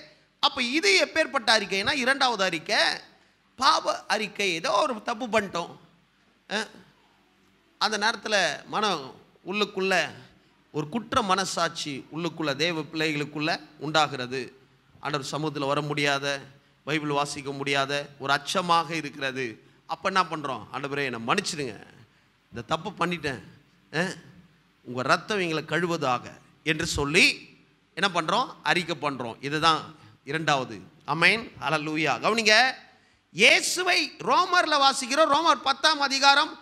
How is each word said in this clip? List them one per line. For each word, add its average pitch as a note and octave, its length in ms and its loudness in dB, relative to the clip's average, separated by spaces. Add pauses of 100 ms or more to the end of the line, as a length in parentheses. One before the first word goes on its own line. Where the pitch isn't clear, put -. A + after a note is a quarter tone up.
(400)
அப்ப C4+ 220 2
இது E4 420 4
எப்பேற்பட்ட C4+ 460 0
அறிக்கைனா, G3+ 420 2
இரண்டாவது B3+ 520 0
அறிக்கை F3+ 340 -2 (800)
பாவ D#4+ 500 0
அறிக்கை. G3+ 460 -2
ஏதோ E3 200 -2
ஒரு B3+ 300 0
தப்பு A#3+ 260 -6
பண்ணிட்டோம், F3+ 480 -2 (720)
அஹ், G#3+ 200 -4 (1080)
அந்த G#3+ 200 2
நேரத்துல G3+ 680 0
மனம் D#3+ 500 -2 (320)
உள்ளுக்குள்ள F#3+ 640 0 (640)
ஒரு D3+ 160 -4
குற்ற A#3 340 -2
மனசாட்சி F3 840 -2 (100)
உள்ளுக்குள்ள D#3+ 400 -2
தேவ D#3+ 240 0
பிள்ளைகளுக்குள்ள D#3 800 -2 (180)
உண்டாகிறது. C3+ 840 -2 (400)
ஆண்டவர் C#3 300 -4
சமூகத்துல D3 360 -4
வர C#3+ 140 0
முடியாத, C#3+ 600 0 (440)
பைபிள் D3+ 240 -2
வாசிக்க C#3+ 440 -2
முடியாத C#3 560 -2 (100)
ஒரு C3+ 140 0
அச்சமாக E3+ 580 2
இருக்கிறது. C3+ 720 -6 (240)
அப்ப E3 220 -6
என்ன F#3+ 140 2
பண்றோம்? C#3+ 500 -6
"ஆண்டவரே, C#3+ 320 -4
என்னை A#2+ 220 -4
மன்னிச்சிடுங்க, C#3+ 600 -4 (640)
இந்த A#2+ 180 -12
தப்பு E3 240 -4
பண்ணிட்டேன், E3+ 520 -4 (500)
அஹ், E3+ 220 -2 (680)
உங்க B2 200 -6
ரத்தம் F3 360 0
எங்களை D#3+ 240 -2
கழுவதாக" D#3 680 0 (340)
என்று D#3 220 0
சொல்லி D#3 640 2 (460)
என்ன F3 260 0
பண்றோம்? G3+ 420 0
அறிக்கை E3 380 0
பண்றோம். C3 400 -6
இதுதான் D3 540 2 (300)
இரண்டாவது. C#3 560 -2 (260)
ஆமென். F3+ 440 2 (100)
ஹல்லேலூயா. D3+ 600 -2
கவனிங்க, A3 540 4 (580)
இயேசுவை E4 840 2
ரோமர்ல E4 580 2
வாசிக்கிறோம். C#4 580 4
ரோமர் D4+ 280 4
பத்தாம் D4 380 2
அதிகாரம் C#4 600 4